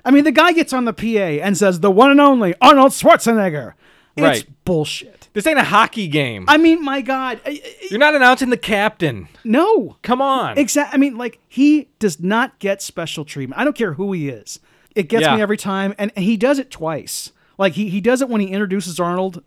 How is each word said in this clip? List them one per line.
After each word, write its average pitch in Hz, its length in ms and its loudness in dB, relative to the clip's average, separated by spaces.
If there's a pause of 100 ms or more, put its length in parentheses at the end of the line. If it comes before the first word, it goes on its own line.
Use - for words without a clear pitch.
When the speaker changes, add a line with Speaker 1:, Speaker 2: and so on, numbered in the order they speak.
Speaker 1:
I - 60 -2
mean, 285 140 6
the 311 80 2
guy 311 180 4
gets 330 220 0
on 247 140 -2
the 226 60 -2
P 220 260 -4
A 160 220 -2
and 190 160 -2
says, 190 220 0
"The 196 140 2
one 233 180 6
and 285 100 6
only 247 400 2
Arnold 269 300 8
Schwarzenegger." 208 840 0 (420)
It's 285 80 0
Speaker 2:
Right. 131 400 -2
Speaker 1:
bullshit. - 720 -6
Speaker 2:
This 208 120 -6
ain't 302 140 2
a - 20 2
hockey 208 460 0
game. 127 400 -4
Speaker 1:
I 294 80 6
mean, 330 280 4
my 277 160 -4
God. 262 460 -6
I, 269 40 -6
I, 294 120 -12 (300)
Speaker 2:
You're 214 80 -4
not 302 160 4
announcing 254 340 4
the 240 60 2
captain. 175 720 -4 (160)
Speaker 1:
No. 277 580 0
Speaker 2:
Come 247 180 -2
on. 262 380 -2
Speaker 1:
Exact-, 285 340 0
I 294 40 -6
mean, 269 200 2
like, 240 300 -10
he 294 400 2 (140)
does 196 180 -2
not 214 400 -4
get 196 240 -4
special 160 420 -10
treatment. 135 360 -10
I - 20 -2
don't 262 140 -2
care 208 160 -4
who 196 200 -6
he 156 160 -6
is. 113 300 -14 (380)
It 202 120 -2
gets - 140 0
Speaker 2:
Yeah. 151 140 4
Speaker 1:
me 214 60 -2
every 208 140 -2
time. 196 400 -6
And, 208 200 -6
and 190 80 -4
he 220 120 0
does 262 220 0
it - 140 -10
twice. - 580 -10 (260)
Like, 190 180 -2
he, 208 140 -4
he 196 120 -4
does 247 200 0
it 269 80 -2
when 226 120 -2
he 196 80 -2
introduces 190 500 -6
Arnold 175 480 -4